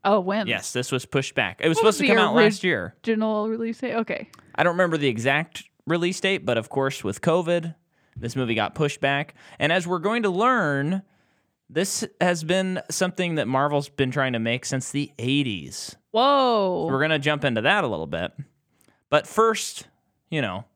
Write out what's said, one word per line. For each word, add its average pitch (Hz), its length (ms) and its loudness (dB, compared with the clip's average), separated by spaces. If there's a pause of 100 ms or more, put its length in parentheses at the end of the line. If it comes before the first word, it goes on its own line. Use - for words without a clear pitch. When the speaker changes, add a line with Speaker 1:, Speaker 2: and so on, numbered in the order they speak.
Speaker 1:
Oh, 202 140 4
when? 190 260 -2
Speaker 2:
Yes, 107 280 -4
this 127 180 -2
was 127 140 -2
pushed - 280 -2
back. 104 280 -2
It 156 60 4
was 165 80 2
Speaker 1:
What 208 180 4
Speaker 2:
supposed 285 80 -4
Speaker 1:
was 269 60 2
Speaker 2:
to 233 60 6
come - 20 4
Speaker 1:
the 220 140 4
Speaker 2:
out - 40 -2
last 208 280 4
year. 117 320 -2 (120)
Speaker 1:
original 220 420 0
release 226 300 -6
date? 247 160 -6
Okay. - 340 -4 (260)
Speaker 2:
I - 80 0
don't 175 120 4
remember 170 240 2
the 143 100 2
exact 135 560 0 (220)
release 170 340 0
date, 190 240 0
but 117 140 2
of 110 100 -4
course, 135 340 -2
with 101 200 -4
covid, 170 520 0 (400)
this 120 220 -8
movie 120 180 0
got 107 200 0
pushed 147 260 -2
back. 139 340 -2 (240)
And 156 140 2
as 180 140 0
we're 175 140 -2
going 214 240 -2
to 202 60 2
learn, 180 720 2 (680)
this 190 340 -2 (160)
has 175 240 2
been 185 460 0
something 175 460 -2
that 117 120 0
Marvel's 143 400 0
been 131 220 -2
trying 131 240 -2
to 117 40 0
make 117 280 -2
since 131 240 -4
the 143 280 -4
eighties. 117 760 -2 (140)
Speaker 1:
Whoa. 226 760 2
Speaker 2:
So 156 60 -2
we're 135 80 2
gonna 156 180 2
jump 143 240 0
into 117 200 0
that 185 200 4
a 151 40 0
little 80 200 -4
bit. 82 260 -4 (760)
But 147 180 2
first, - 640 0 (420)
you 156 120 -2
know 98 340 -6